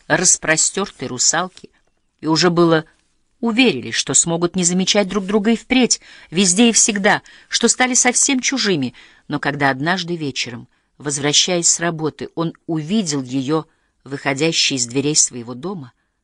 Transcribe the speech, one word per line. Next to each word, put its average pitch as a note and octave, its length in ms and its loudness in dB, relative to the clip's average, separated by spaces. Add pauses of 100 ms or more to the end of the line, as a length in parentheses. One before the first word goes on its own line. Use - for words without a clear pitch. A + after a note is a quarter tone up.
распростертой D#3+ 1000 0
русалки, D#3 640 -2 (500)
и C#3+ 60 -8
уже D#3+ 240 4
было E3 340 4 (560)
уверились, G#3+ 540 0
что - 180 -4
смогут E3+ 440 0
не F3+ 80 0
замечать F#3 440 0
друг G3 160 -4
друга G#3 280 2
и A3 40 2
впредь, - 460 0 (280)
везде F#3+ 380 4
и A3 40 4
всегда, G3+ 500 2 (260)
что - 180 0
стали B3 280 2
совсем B3+ 460 2
чужими, G3 520 0 (340)
но C#3+ 140 -4
когда C#3+ 300 0
однажды E3+ 460 -2
вечером, B2+ 520 -8 (300)
возвращаясь D3 720 0
с - 100 -2
работы, D#3 540 -4
он E3 180 -2 (140)
увидел D#3+ 560 -2
ее, C3+ 420 -2 (400)
выходящей C#3 720 -2
из A#2+ 100 -2
дверей C#3 300 -2
своего B2 380 -2
дома, C#3+ 400 -12 (300)